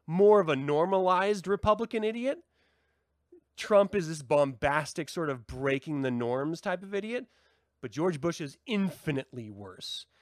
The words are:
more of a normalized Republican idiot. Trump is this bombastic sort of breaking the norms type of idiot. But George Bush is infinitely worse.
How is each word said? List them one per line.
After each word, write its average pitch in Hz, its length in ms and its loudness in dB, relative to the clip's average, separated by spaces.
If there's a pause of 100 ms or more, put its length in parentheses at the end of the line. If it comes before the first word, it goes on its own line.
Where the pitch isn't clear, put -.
more 202 340 8
of 165 80 0
a 143 80 4
normalized 185 920 2
Republican 214 580 0
idiot. 240 340 -4 (1160)
Trump 202 380 4
is 175 140 -2
this 160 140 -8
bombastic 143 880 0
sort 160 220 -4
of 123 160 -8
breaking 135 560 -2
the 131 80 0
norms 127 500 -2
type 185 220 -4
of 196 120 -10
idiot. 226 320 -6 (540)
But 120 120 -12
George 160 280 -2
Bush 165 200 -4
is 143 260 -10
infinitely 147 840 -4
worse. 98 560 -14 (160)